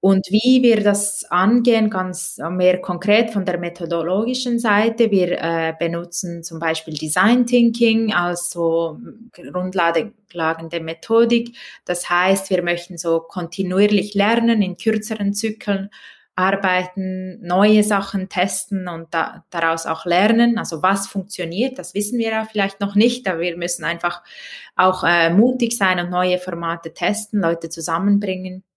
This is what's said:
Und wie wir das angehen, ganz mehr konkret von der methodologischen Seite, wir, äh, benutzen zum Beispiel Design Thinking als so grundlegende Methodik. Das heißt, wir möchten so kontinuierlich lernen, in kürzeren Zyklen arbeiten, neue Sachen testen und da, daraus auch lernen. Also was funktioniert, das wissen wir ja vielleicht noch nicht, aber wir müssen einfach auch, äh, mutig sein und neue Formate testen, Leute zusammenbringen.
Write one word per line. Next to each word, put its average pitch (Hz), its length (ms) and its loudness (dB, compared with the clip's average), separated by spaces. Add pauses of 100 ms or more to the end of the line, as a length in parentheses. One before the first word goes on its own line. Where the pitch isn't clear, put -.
Und 190 280 2
wie 247 340 4
wir 220 200 4
das 202 480 0
angehen, 220 580 4
ganz 185 500 -6 (120)
mehr 180 320 2
konkret 208 480 0
von 190 160 -2
der 175 120 -2
methodologischen 175 1000 -2
Seite, 226 520 2
wir, 180 320 2
äh, 165 360 0
benutzen 170 680 -6
zum 165 140 -10
Beispiel 160 360 -4
Design 202 520 2
Thinking 226 680 2
als 175 380 -2
so 165 480 0 (340)
grundlegende 170 1500 -2
Methodik. 226 760 2 (300)
Das 175 240 -4
heißt, 190 400 2
wir 175 120 2
möchten 175 360 -4
so 165 220 0
kontinuierlich 190 920 0
lernen, 226 460 2
in 175 160 -2
kürzeren 214 560 -2
Zyklen 202 560 -4 (480)
arbeiten, 185 1080 -2
neue 208 420 4
Sachen 202 440 -2
testen 190 600 -4
und 165 260 -10
da, - 360 -6
daraus 165 360 -2
auch 160 180 -6
lernen. 220 540 4
Also 156 240 -6
was 196 240 0
funktioniert, 190 720 -6
das - 160 -14
wissen 208 240 -2
wir 226 120 -2
ja 220 140 -4
vielleicht 202 360 -4
noch 202 160 -2
nicht, 240 320 2
aber 170 100 -4
wir 170 180 -4
müssen 175 280 -6
einfach 170 360 -4 (540)
auch, 185 300 2
äh, 170 260 4
mutig 233 480 2
sein 185 220 0
und 175 100 -6
neue 180 280 0
Formate 170 540 -6
testen, 202 480 -4
Leute 170 280 -2
zusammenbringen. 185 960 -2 (120)